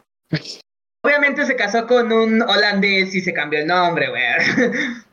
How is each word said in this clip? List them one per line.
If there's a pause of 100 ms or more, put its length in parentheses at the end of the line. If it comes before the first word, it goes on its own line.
(1040)
Obviamente
se
casó
con
un
holandés
y
se
cambió
el
nombre,
güey. (340)
<laughs>